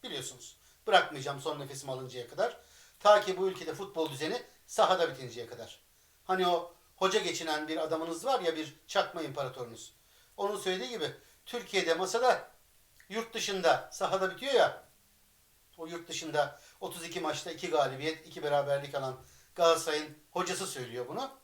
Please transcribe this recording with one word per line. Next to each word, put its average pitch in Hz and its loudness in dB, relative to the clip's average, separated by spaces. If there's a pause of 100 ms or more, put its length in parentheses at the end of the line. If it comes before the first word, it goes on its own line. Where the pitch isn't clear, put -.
Biliyorsunuz. - -10 (280)
Bırakmayacağım 147 4
son 147 -4
nefesimi 135 -10
alıncaya 127 -10
kadar. 208 -2 (400)
Ta 208 10
ki 185 -2
bu 190 2
ülkede 160 -4
futbol 160 -2
düzeni 156 -4 (240)
sahada 180 4
bitinceye 120 -10
kadar. 117 -16 (440)
Hani 185 2
o 170 0 (220)
hoca 190 2
geçinen 156 -4
bir 160 -2
adamınız 165 -2
var 254 2
ya, 165 0
bir 156 -8 (100)
çakma 175 0
imparatorunuz. 131 -8 (420)
Onun 202 -2
söylediği 190 -2
gibi 156 -4 (300)
Türkiye'de 185 0
masada, 214 2 (580)
yurt 226 -6
dışında 190 2
sahada 190 0
bitiyor 269 -4
ya. - 4 (880)
O 165 -12
yurt 170 -12
dışında 147 -2 (200)
otuz 175 -8
iki 170 -6
maçta 156 -4
iki 170 -6
galibiyet, 147 0
iki 156 -12
beraberlik 143 2
alan 131 -2 (380)
Galatasaray'ın 160 2 (120)
hocası 156 -2
söylüyor 123 -8
bunu. 240 -6 (140)